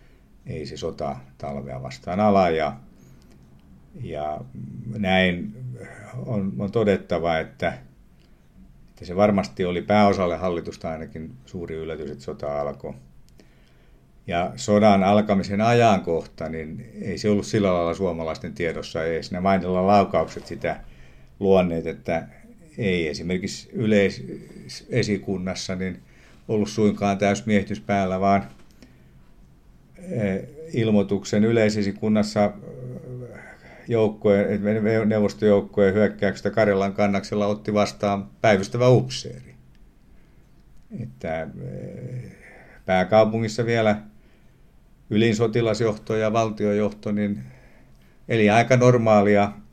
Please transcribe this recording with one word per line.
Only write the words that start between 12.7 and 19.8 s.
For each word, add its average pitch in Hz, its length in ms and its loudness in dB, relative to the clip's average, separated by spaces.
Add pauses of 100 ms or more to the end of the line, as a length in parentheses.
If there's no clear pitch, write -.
Ja 87 280 -2
sodan 104 480 4
alkamisen 101 580 2
ajankohta, 92 880 2
niin 80 420 -12 (100)
ei 85 160 -8
se 104 120 -2
ollut 104 160 0
sillä 98 280 2
lailla 85 200 0
suomalaisten 82 600 -6
tiedossa 80 520 -6
edes. 82 260 -4
Nämä 90 100 -6
Mainilan 92 460 2